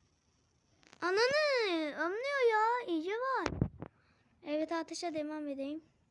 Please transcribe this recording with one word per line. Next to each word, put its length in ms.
Ananı 960
anlıyor 560
ya. 340
İyice 240
var. 360
Evet, 260
ateşe 420
devam 340
edeyim. 340